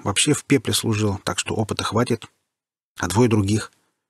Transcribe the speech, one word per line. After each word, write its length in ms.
вообще 300
в 120
пепле 280
служил, 500
так 140
что 160
опыта 300
хватит. 420
А 100
двое 220
других? 420